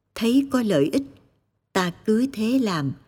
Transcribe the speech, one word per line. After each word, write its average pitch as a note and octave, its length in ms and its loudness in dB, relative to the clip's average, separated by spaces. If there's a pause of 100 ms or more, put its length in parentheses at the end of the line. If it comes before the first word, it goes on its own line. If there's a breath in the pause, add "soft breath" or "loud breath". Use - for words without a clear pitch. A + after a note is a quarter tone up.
(140)
thấy C4 360 2
có B3+ 120 0
lợi E3 300 2
ích, C#4 100 0 (680)
ta F3+ 180 0 (140)
cứ A3+ 280 2
thế A3 260 0
làm, E3 340 -2 (160)